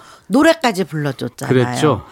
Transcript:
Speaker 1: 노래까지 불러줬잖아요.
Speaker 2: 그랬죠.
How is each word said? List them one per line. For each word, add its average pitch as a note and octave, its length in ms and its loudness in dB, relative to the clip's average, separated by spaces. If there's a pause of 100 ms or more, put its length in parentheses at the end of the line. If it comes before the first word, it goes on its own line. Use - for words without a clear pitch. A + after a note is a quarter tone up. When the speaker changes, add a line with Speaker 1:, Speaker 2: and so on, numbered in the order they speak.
(260)
Speaker 1:
노래까지 C4 580 2
불러줬잖아요. C3+ 680 -6
Speaker 2:
그랬죠. B2+ 600 0